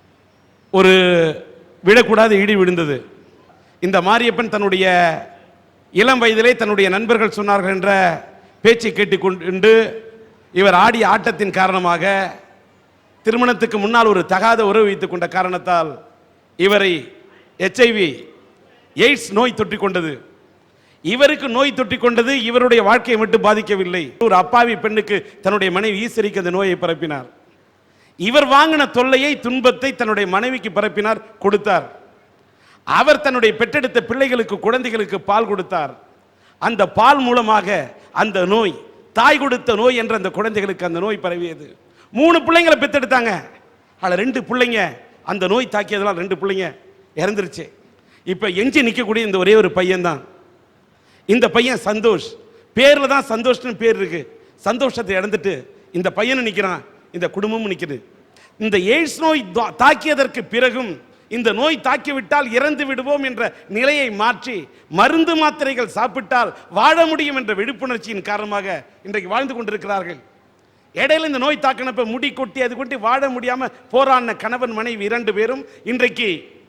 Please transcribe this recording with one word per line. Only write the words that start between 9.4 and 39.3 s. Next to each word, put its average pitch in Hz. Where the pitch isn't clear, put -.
இவர் 185
ஆடிய 214
ஆட்டத்தின் 196
காரணமாக, 185
திருமணத்துக்கு 226
முன்னால் 220
ஒரு 175
தகாத 220
உறவு 208
வைத்துக் 190
கொண்ட 175
காரணத்தால் 180
இவரை 196
எச் 190
ஐ 233
வி, 175
எய்ட்ஸ் 269
நோய் 226
தொற்றிக் 202
கொண்டது. 175
இவருக்கு 269
நோய் 254
தொற்றிக் 233
கொண்டது 240
இவருடைய 240
வாழ்க்கையை 233
மட்டும் 208
பாதிக்கவில்லை. 196
ஒரு 214
அப்பாவி 240
பெண்ணுக்கு, 214
தன்னுடைய 190
மனைவி 202
ஈஸ்வரிக்கு 214
அந்த 180
நோயை 185
பரப்பினார். 156
இவர் 277
வாங்கின 294
தொல்லையை, 262
துன்பத்தை 254
தன்னுடைய 208
மனைவிக்கு 226
பரப்பினார், 208
கொடுத்தார். 202
அவர் 269
தன்னுடைய 247
பெற்றெடுத்த 240
பிள்ளைகளுக்கு, 233
குழந்தைகளுக்கு 214
பால் 214
கொடுத்தார். 180
அந்த 202
பால் 262
மூலமாக 208
அந்த 196
நோய், 202
தாய் 269